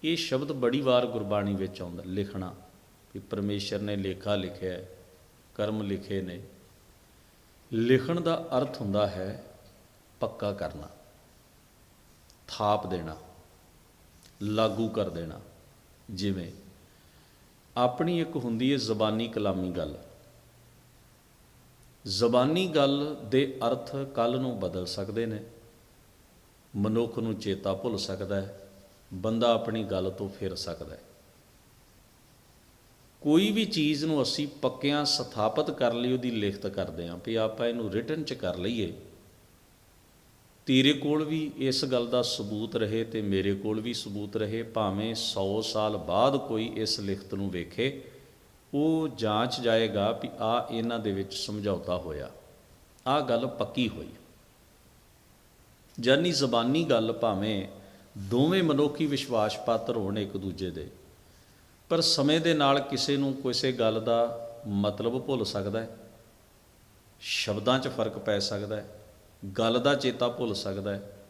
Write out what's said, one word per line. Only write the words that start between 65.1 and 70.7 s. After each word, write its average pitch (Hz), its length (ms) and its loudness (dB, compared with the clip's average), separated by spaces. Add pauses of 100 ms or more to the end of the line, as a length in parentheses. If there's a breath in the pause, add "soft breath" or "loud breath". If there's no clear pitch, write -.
ਭੁੱਲ 127 180 0
ਸਕਦਾ 101 360 -2
ਹੈ, 113 160 -10 (1200)
ਸ਼ਬਦਾਂ 107 580 2
'ਚ 131 100 -2
ਫਰਕ 110 300 -2
ਪੈ 104 200 0
ਸਕਦਾ 104 380 -4
ਹੈ, - 260 -12 (400)
ਗੱਲ 113 360 2
ਦਾ 143 140 4
ਚੇਤਾ 123 340 0
ਭੁੱਲ 117 260 -2
ਸਕਦਾ 98 400 -4